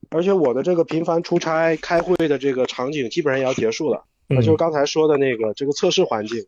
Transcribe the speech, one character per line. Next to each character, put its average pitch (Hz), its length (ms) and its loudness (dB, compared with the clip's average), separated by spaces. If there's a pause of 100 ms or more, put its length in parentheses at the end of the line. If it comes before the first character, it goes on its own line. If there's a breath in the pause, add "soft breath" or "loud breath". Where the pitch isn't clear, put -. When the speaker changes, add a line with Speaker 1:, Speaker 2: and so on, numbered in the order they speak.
Speaker 1:
而 160 120 -2
且 190 120 2
我 147 200 2
的 131 80 -2
这 180 140 0
个 165 80 4
频 160 220 -4
繁 170 180 0
出 170 160 0
差、 165 380 0
开 170 240 -2
会 175 260 0
的 143 100 2
这 139 140 -2
个 127 140 0
场 127 260 -4
景 139 180 -4
基 - 120 -4
本 147 100 0
上 135 80 0
也 131 60 0
要 131 80 0
结 113 180 -2
束 147 220 -2
了。 - 100 -6 (260)
Speaker 2:
嗯。 135 100 2
Speaker 1:
啊， - 20 4
就 113 100 4
是 156 60 4
刚 165 140 0
才 143 120 0
说 156 240 2
的 151 100 4
那 135 200 0
个， 110 160 -2
这 - 100 -8
个 139 100 0
测 180 180 0
试 185 120 2
环 107 220 -2
境、 110 220 -6